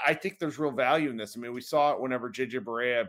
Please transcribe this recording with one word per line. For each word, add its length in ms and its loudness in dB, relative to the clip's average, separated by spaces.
I 80 8
think 240 -6
there's 180 -2
real 140 0
value 400 4
in 60 -6
this. 200 -8
I 20 -10
mean, 140 -8
we 80 -8
saw 300 2
it 100 -2
whenever 260 -2
J 200 -4
J 100 -6
Barea 520 0